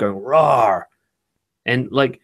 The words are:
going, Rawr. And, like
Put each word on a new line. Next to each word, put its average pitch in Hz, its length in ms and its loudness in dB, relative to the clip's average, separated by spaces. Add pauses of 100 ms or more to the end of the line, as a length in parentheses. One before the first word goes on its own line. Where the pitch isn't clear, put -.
going, 98 220 -4
Rawr. 127 600 2 (800)
And, 120 260 -2
like 131 340 0